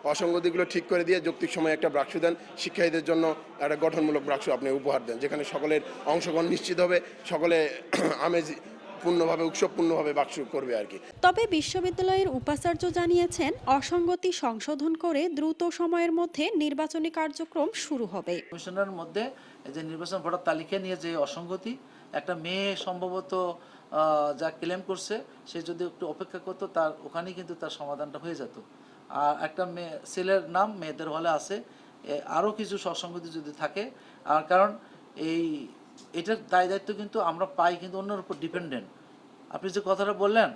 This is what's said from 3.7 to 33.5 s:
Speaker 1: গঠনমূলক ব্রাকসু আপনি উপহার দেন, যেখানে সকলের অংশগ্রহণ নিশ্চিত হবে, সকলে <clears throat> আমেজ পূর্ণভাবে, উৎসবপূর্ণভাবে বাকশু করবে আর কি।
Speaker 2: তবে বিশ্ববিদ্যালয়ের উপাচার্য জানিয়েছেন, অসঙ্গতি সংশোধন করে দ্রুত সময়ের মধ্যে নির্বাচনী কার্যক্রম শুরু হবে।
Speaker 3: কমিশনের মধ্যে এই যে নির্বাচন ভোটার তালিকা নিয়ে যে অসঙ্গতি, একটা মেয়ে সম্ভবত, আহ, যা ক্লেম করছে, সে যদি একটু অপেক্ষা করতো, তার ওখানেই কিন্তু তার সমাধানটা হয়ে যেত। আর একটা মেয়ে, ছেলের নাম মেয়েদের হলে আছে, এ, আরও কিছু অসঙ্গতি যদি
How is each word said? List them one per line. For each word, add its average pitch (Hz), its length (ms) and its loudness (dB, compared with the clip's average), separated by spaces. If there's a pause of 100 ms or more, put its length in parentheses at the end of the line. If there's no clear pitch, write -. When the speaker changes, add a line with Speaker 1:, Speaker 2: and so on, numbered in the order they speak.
Speaker 1:
গঠনমূলক 156 460 2
ব্রাকসু 139 300 2
আপনি 131 180 0
উপহার 135 360 2
দেন, 117 120 -4
যেখানে 143 260 -2
সকলের 151 360 2 (260)
অংশগ্রহণ 165 400 2
নিশ্চিত 175 340 0
হবে, 180 200 6 (300)
সকলে 170 280 4 (340)
<clears throat> 151 340 2
আমেজ 175 200 2 (560)
পূর্ণভাবে, 165 420 4
উৎসবপূর্ণভাবে 165 680 2
বাকশু 139 400 0
করবে 131 240 -2
আর 104 80 0
কি। - 140 -12 (240)
Speaker 2:
তবে 381 280 6
বিশ্ববিদ্যালয়ের 370 800 2
উপাচার্য 302 600 -2
জানিয়েছেন, 349 640 2 (140)
অসঙ্গতি 339 680 2
সংশোধন 285 640 -2
করে 330 340 0
দ্রুত 320 400 0
সময়ের 339 440 2
মধ্যে 339 440 0
নির্বাচনী 311 540 0
কার্যক্রম 320 640 -2
শুরু 247 300 -4
হবে। 175 360 -4
Speaker 3:
কমিশনের 185 500 -4
মধ্যে 170 300 -4 (440)
এই 135 80 -12
যে 160 100 -6
নির্বাচন 165 360 -6
ভোটার 175 200 -2
তালিকা 160 400 0
নিয়ে 185 180 -4
যে 165 200 -4
অসঙ্গতি, 175 600 -4 (360)
একটা 156 220 -4
মেয়ে 185 420 -2
সম্ভবত, 185 580 -4
আহ, 156 1040 0
যা 160 120 0
ক্লেম 175 360 -4
করছে, 202 340 -4 (260)
সে 170 160 -8
যদি 170 220 -6
একটু 170 220 -6
অপেক্ষা 175 320 -8
করতো, 185 280 -8
তার 160 240 2 (140)
ওখানেই 170 280 -6
কিন্তু 175 220 -10
তার 160 160 -8
সমাধানটা 143 480 -8
হয়ে 165 160 -6
যেত। 123 260 -10 (480)
আর 147 360 4
একটা 180 220 0
মেয়ে, 170 380 -8
ছেলের 185 460 4
নাম 190 180 4 (120)
মেয়েদের 156 280 -6
হলে 160 200 0
আছে, 190 340 0 (420)
এ, 143 220 -4
আরও 202 260 2
কিছু 208 220 -4 (160)
অসঙ্গতি 170 380 -6
যদি 151 300 -10